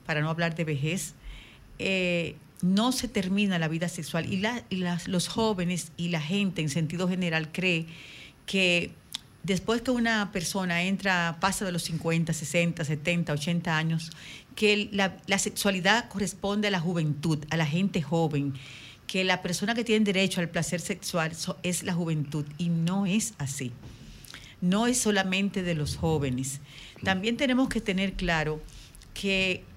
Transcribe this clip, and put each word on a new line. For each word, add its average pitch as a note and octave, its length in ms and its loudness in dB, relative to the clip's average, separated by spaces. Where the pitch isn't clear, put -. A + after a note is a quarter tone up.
para D3+ 160 0
no D#3 80 0
hablar E3 260 0
de E3 100 -2
vejez, D#3 480 -2
eh, F3+ 560 0
no G3+ 300 4
se B3+ 160 -2
termina F#3+ 520 0
la E3 80 2
vida E3 200 0
sexual. E3 440 -4
Y G3 60 0
la, A#3 320 -2
y F#3+ 80 -2
las, F3 300 -2
los F3 200 0
jóvenes F#3 720 0
y E3+ 120 -2
la E3 120 0
gente F#3 400 0
en D#3 80 0
sentido E3+ 380 0
general E3 440 0
cree E3+ 340 0
que F3+ 460 2
después G#3 380 2
que B3+ 100 2
una A3+ 400 2
persona F3 520 0
entra, F3+ 560 2
pasa F#3+ 240 0
de F#3 80 -2
los E3+ 120 -2
cincuenta, E3 500 0
sesenta, E3+ 500 0
setenta, E3 480 0
ochenta E3 460 0
años, D#3+ 340 0
que G#3 180 4
el, G3+ 180 0
la, G3 260 0
la G3 100 2
sexualidad G3+ 720 2
corresponde G3+ 600 -2
a - 20 2
la F#3 80 2
juventud, D#3 720 0
a D#3+ 80 -2
la E3 80 2
gente F3 360 0
joven, C#3+ 520 0
que F#3+ 180 0
la F#3 180 2
persona G3 340 -2
que A#3+ 80 0
tiene G#3+ 220 4
derecho F#3+ 340 2
al E3+ 100 0
placer F3 300 -2
sexual E3 560 -2
so-, - 260 -6
es F3+ 220 -2
la F#3 100 -2
juventud, D#3 520 0
y E3+ 120 0
no E3+ 360 2
es G#3 320 0
así. C3 340 -4
No G3 260 4
es B3 100 4
solamente G3 640 2
de F3 140 0
los D3 220 -2
jóvenes. C#3 640 0
También F#3+ 340 0
tenemos C4 300 4
que A#3 140 -2
tener F#3+ 320 0
claro D#3 500 0
que F#3+ 500 0